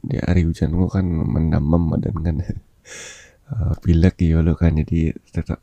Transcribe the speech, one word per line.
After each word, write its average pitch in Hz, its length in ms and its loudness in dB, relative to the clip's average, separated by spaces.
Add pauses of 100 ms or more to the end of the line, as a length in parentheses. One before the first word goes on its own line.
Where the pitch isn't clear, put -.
di - 160 -6
hari 85 320 2
hujan - 240 -2
gua 87 160 0
kan 95 160 -2
mendamem 80 880 0
badan 76 220 -2 (100)
kan. 82 160 -2
<laughs> - 80 -8 (1000)
Eh, 104 320 -4
pilek 85 440 4
ya 80 200 4
lo 85 80 2
kan, 78 240 2
jadi 80 320 0 (200)
tetap - 340 -6